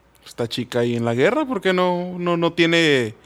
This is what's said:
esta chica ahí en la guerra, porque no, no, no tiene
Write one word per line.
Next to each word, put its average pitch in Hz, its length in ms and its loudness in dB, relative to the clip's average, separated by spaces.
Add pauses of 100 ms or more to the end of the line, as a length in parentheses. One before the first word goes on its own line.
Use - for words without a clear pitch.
(260)
esta - 200 -6
chica 120 340 -4
ahí 120 140 0
en 117 120 -2
la 117 80 0
guerra, 226 320 2
porque 190 260 -2
no, 180 460 -2
no, 175 180 -2
no 170 160 0
tiene 160 600 2 (120)